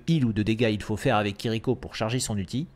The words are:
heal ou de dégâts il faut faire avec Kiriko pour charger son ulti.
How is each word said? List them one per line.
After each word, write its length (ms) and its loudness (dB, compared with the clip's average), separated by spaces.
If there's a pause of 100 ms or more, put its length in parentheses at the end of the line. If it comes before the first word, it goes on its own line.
heal 160 4
ou 80 4
de 100 0
dégâts 300 2
il 100 -2
faut 140 -4
faire 220 2
avec 180 0
Kiriko 400 -2
pour 200 -10
charger 260 -2
son 160 -2
ulti. 380 -4